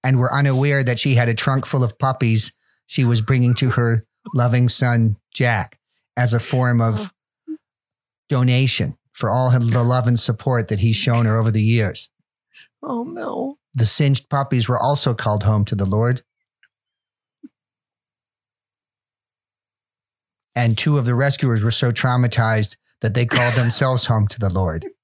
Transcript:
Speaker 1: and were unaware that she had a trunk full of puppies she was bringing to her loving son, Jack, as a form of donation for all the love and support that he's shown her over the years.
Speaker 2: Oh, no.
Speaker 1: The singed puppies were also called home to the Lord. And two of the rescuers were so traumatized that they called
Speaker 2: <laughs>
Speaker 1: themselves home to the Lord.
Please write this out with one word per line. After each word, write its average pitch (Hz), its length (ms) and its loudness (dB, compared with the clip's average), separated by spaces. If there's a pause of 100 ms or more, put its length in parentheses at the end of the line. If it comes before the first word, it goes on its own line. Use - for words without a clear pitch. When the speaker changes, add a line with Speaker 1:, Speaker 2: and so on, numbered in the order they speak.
Speaker 1:
and 131 160 2
were 123 140 0
unaware 139 500 0
that 123 160 -2
she 135 160 0
had 120 140 2
a 113 40 0
trunk 131 320 -2
full 131 180 0
of 110 140 -4
puppies 117 540 0 (340)
she - 200 -2
was 117 160 2
bringing 123 340 2
to 123 160 0
her 117 340 0 (300)
loving 123 340 2
son, 117 480 0 (160)
Jack, 117 460 -2 (380)
as 123 160 2
a 120 60 2
form 123 420 0
of 110 300 -2 (1200)
donation 127 680 0 (160)
for - 180 -4
all 127 200 0
the 120 320 2
love 123 240 0
and 120 120 2
support 120 480 -2
that 104 120 -2
he's 107 160 2
shown 117 300 0
her 110 140 2
over 113 100 2
the 107 140 0
years. 110 480 0 (720)
Speaker 2:
Oh, 254 200 -6
no. 302 540 -8 (160)
Speaker 1:
The 117 120 0
singed 139 440 0
puppies 135 400 -2
were 123 100 0
also 135 360 0
called 104 260 -2
home 104 240 2
to 107 100 -4
the 98 100 -2
Lord. 113 360 0 (4000)
And 117 240 0
two 147 220 2
of 120 80 0
the 123 80 2
rescuers 127 480 0
were 117 80 2
so 123 200 0
traumatized 113 840 0 (240)
that 113 140 -2
they 120 100 2
called 120 300 0
Speaker 2:
<laughs> - 0 -
Speaker 1:
themselves 127 500 0
home 107 220 2
to - 120 -6
the 101 120 0
Lord. 87 340 -2 (180)